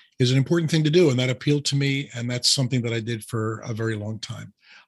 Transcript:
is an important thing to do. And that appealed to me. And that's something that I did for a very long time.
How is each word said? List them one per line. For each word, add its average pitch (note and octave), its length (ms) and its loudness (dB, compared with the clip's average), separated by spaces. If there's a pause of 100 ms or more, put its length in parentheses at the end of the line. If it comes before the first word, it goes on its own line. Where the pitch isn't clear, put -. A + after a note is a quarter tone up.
(180)
is B2+ 140 4
an C3 60 4
important D#3+ 320 2
thing D#3+ 120 2
to D3+ 80 2
do. E3 200 6
And B2 80 2
that B2+ 120 2
appealed D3 360 0
to C#3 100 0
me. C#3 380 0
And A#2+ 160 -6
that's B2 180 -2
something B2+ 340 2
that A2+ 100 -4
I A2+ 80 -2
did A2+ 240 -6
for A2 360 -4
a - 140 -10
very A2+ 220 -2
long G#2+ 220 -8
time. G#2+ 360 -14 (340)